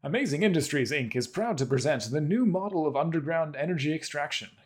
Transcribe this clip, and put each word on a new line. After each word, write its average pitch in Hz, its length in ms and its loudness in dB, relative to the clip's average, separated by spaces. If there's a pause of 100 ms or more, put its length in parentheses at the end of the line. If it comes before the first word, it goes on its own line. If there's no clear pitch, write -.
Amazing 160 400 0
Industries, 147 480 2
Inc 131 240 -2
is 123 120 0
proud 214 300 -2
to 135 80 0
present 123 460 0
the 143 100 0
new 190 240 2
model 185 400 0
of 147 100 0
underground 160 600 0
energy 151 380 -2
extraction. 143 560 -6 (160)